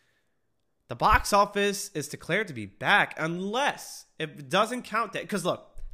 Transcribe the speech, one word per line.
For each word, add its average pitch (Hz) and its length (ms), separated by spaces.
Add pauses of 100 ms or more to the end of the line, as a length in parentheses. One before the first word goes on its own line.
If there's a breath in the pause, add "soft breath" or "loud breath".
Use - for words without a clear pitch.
(880)
the 120 60
box 214 380
office 202 600
is 151 160
declared 196 400
to 147 60
be 110 100
back 147 540
unless, 196 880 (120)
it 147 300
doesn't 220 340
count 220 300
that. 196 160
'Cause 185 160
look, - 320 (180)